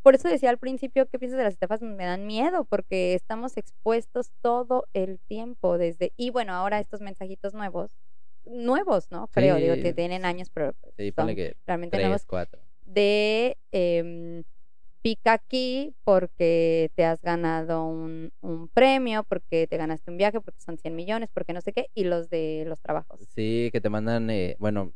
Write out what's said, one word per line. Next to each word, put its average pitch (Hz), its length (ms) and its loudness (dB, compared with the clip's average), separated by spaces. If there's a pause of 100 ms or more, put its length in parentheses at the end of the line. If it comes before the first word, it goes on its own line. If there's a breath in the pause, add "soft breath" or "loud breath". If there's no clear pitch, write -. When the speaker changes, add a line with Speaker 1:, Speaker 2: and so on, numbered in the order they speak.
Speaker 1:
por 269 140 12
eso 269 120 0
decía 277 220 4
al 240 80 2
principio, 262 500 0
¿qué 247 120 -6
piensas 254 180 -4
de 254 60 2
las 208 100 2
estafas? 208 280 -2
Me 208 240 -6
dan 185 200 -4
miedo, 247 400 0
porque 185 480 0
estamos 226 440 -4
expuestos 226 760 -2 (100)
todo 247 520 2
el 190 260 -2
tiempo 214 580 -2
desde... 170 380 0
y 240 160 -2
bueno, 226 220 -2
ahora 196 260 0
estos 202 220 -6
mensajitos 196 520 -6
nuevos, 202 440 -6 (480)
nuevos, 240 640 2
¿no? 180 160 -6
Creo, 185 300 6
digo, 170 180 4
Speaker 2:
Sí. - 60 -2
Speaker 1:
que 175 120 0
tienen 180 320 -2
años, 180 260 -2
pero 151 240 -2 (220)
Speaker 2:
Sí, 104 100 -4
Speaker 1:
son 98 80 -2
Speaker 2:
ponle 160 200 0
que 82 300 -4
Speaker 1:
realmente 175 320 -2
Speaker 2:
tres, 95 100 4
Speaker 1:
nuevos. 196 180 2
Speaker 2:
cuatro. - 360 -4 (220)
Speaker 1:
De, 208 760 4 (140)
em, 170 720 0 (580)
pica 226 320 4
aquí 254 720 0
porque 165 920 4
te 175 100 4
has 165 160 0
ganado 165 640 0
un, 160 460 -6 (100)
un 165 280 -6
premio, 247 540 4
porque 165 440 0
te 160 100 -2
ganaste 160 320 -4
un 175 80 -8
viaje, 208 240 2
porque - 200 -10
son 165 160 -8
cien 165 180 -6
millones, 208 360 -4
porque 170 220 -4
no 175 80 -4
sé 208 120 -4
qué, 247 200 -4
y 202 120 0
los 170 240 0
de 156 380 -2
los 160 140 -6
trabajos. - 380 -4 (160)
Speaker 2:
Sí, 117 360 0
que 113 100 0
te 104 80 2
mandan, 113 400 2
eh, 95 300 0
bueno, 101 360 0